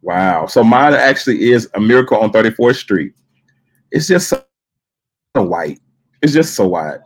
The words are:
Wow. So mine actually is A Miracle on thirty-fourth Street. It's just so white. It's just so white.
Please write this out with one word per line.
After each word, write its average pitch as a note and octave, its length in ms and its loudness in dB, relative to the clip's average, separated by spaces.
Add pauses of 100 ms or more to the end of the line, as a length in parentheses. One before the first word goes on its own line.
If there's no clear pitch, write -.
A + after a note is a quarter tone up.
Wow. F2+ 460 -2
So A#2+ 160 2
mine B2 300 4
actually B2+ 580 0
is A#2+ 220 2
A G2 60 -8
Miracle A#2+ 380 2
on G#2+ 140 0
thirty-fourth A2+ 460 0
Street. E2+ 360 -6 (800)
It's D#3 160 -4
just F3+ 220 0
so - 140 -4 (920)
white. E2+ 440 -4 (420)
It's D3+ 120 0
just D#3+ 220 0
so G#2 120 0
white. D#2+ 380 -6